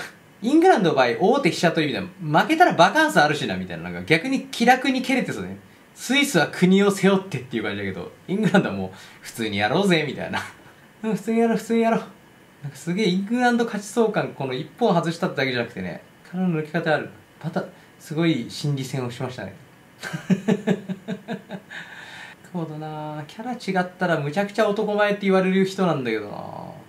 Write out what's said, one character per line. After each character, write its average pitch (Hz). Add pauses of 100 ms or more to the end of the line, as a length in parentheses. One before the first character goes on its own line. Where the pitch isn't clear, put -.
<laughs> -
イ 262
ン 320
グ 359
ラ 330
ン 190
ド 160
の 135
場 131
合、 120
王 240
手 185
飛 156
車 165
取 156
り 127
み 104
た 95
い 90 (140)
な。 156
負 208
け 320
た 349
ら 254
バ 175
カ 311
ン 302
ス 175
あ 147
る 151
し 139
な、 92
み 92
た 87
い 82
な。 82
な 90
ん -
か 87
逆 165
に 269
気 -
楽 254
に 262
蹴 -
れ 190
て 139
そ 107
う -
ね。 98 (380)
ス -
イ 285
ス 226
は 143
国 190
を 202
背 196
負 196
っ 190
て 131
っ -
て -
い 110
う 104
感 101
じ 101
だ 101
け 95
ど、 90 (160)
イ 170
ン 220
グ 180
ラ 190
ン -
ド 120
は 95
も 95
う、 - (240)
普 -
通 110
に 101
や 104
ろ 147
う 202
ぜ、 160
み 117
た 90
い 87
な。 98 (300)
<laughs> -
う 220
ん、 208
普 -
通 226
に 226
や 233
ろ 226
う、 -
普 220
通 226
に 226
や 226
ろ 220
う。 - (600)
な 143
ん 139
か -
す 175
げ 214
え 196
イ 180
ン 196
グ 240
ラ 247
ン 240
ド 233
勝 208
ち -
そ 233
う 208
感、 139
こ -
の 127
一 135 (120)
本 214
外 170
し 165
た 180
っ -
て -
だ 135
け 131
じ 123
ゃ 117
な -
く -
て 95
ね、 87 (280)
体 185
の 160
抜 151
き -
方 165
あ 143
る。 - (320)
ま 156
た、 - (340)
す -
ご 165
い 131
心 143
理 131
戦 131
を 117
し -
ま 123
し -
た 104
ね。 95 (440)
<laughs> -
ピ 190
ッ 208 (1900)
ク -
フ 180
ォ 160
ー -
ド 151
な、 151
キ -
ャ 226
ラ 247
違 185
っ 180 (100)
た 180
ら 165
む 143
ち 170
ゃ 202
く 202
ち -
ゃ 208
男 208
前 208
っ 196
て 202
言 190
わ 190
れ 185
る 190
人 190
な 160
ん 135
だ 117
け 110
ど 104
な。 - (500)